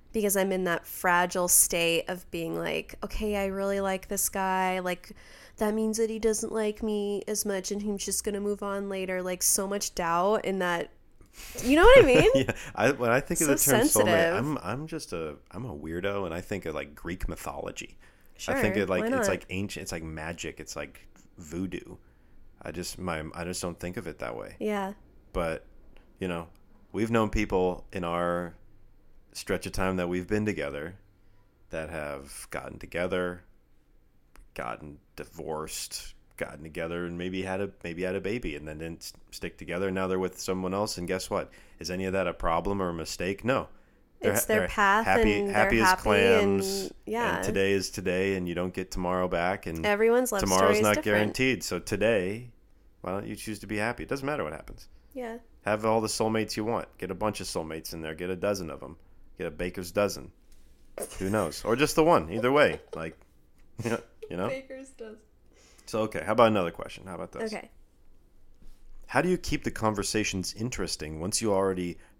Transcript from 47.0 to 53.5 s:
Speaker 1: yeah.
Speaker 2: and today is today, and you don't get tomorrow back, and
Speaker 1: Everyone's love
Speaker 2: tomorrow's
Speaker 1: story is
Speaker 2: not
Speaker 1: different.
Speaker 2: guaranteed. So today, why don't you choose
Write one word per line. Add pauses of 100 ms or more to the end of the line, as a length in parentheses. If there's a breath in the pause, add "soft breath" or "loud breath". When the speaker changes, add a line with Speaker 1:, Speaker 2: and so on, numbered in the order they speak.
Speaker 1:
yeah.
Speaker 2:
and
today
is
today,
and
you
don't
get
tomorrow
back,
and
Speaker 1:
Everyone's
love
Speaker 2:
tomorrow's
Speaker 1:
story
is
Speaker 2:
not
Speaker 1:
different. (300)
Speaker 2:
guaranteed.
So
today, (520)
why
don't
you
choose